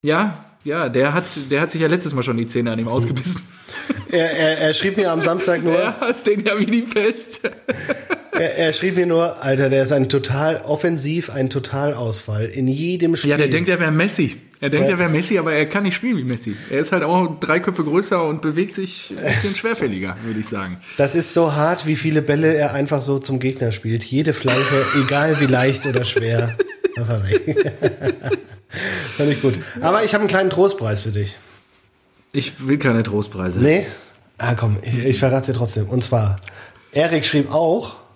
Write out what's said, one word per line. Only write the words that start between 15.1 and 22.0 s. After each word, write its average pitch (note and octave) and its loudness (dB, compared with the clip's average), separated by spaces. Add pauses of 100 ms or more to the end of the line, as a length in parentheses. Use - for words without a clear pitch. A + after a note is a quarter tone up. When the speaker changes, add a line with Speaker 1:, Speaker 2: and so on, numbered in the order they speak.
Speaker 1:
aber D#3+ 0
er D3+ 2
kann G3 -2
nicht F#3 0
spielen A#3 -2
wie C3 -2
Messi. A#2 -4 (140)
Er C3+ 0
ist D3+ 0
halt F3 2
auch E3 2
drei D#3+ 2
Köpfe F3+ -2
größer F3 2
und D3+ -2
bewegt D#3+ -2
sich F#3+ -8
ein D3+ -8
bisschen C#3 0
Speaker 2:
<laughs> - -
Speaker 1:
schwerfälliger, G2+ -2
würde A2 -4
ich G#2+ -6
sagen. F#2+ -6 (200)
Speaker 2:
Das C#3 2
ist E3 0
so E3 4
hart, D#3 0
wie D#3 2
viele D3+ 2